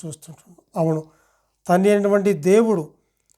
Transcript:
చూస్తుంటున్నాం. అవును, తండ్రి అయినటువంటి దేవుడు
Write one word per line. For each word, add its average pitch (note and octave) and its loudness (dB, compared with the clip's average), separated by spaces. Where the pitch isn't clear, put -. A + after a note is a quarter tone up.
చూస్తుంటున్నాం. D#3+ -20
అవును, D#3+ -2
తండ్రి F#3+ 2
అయినటువంటి G3+ 0
దేవుడు F#3 0